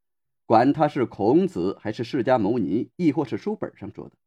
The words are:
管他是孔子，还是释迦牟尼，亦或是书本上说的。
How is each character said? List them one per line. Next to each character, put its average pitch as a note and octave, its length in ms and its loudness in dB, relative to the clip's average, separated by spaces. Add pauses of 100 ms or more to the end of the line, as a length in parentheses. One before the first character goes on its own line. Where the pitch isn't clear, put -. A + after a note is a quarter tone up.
(460)
管 B2 260 6
他 D3+ 160 2
是 C#3+ 160 -2
孔 A#2+ 420 2
子， F2+ 340 -4
还 A2 120 -6
是 B2 100 -8
释 A#2 220 -4
迦 G#2+ 140 2
牟 A2 200 0
尼， F#2+ 380 -2
亦 E3 160 2
或 D3+ 120 -2
是 A#2 120 -6
书 G#3 180 -6
本 - 220 -10
上 E3 180 -14
说 - 140 -16
的。 - 80 -20 (100)